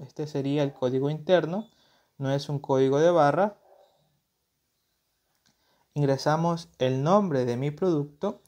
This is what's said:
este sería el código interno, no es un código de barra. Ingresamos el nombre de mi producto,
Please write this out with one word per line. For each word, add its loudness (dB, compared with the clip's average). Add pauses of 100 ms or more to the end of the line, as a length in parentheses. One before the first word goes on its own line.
este -12
sería -2
el -2
código -2
interno, -2 (480)
no -4
es -4
un -4
código 2
de 4
barra. 2 (2500)
Ingresamos 0
el -2
nombre 2
de -2
mi -4
producto, -4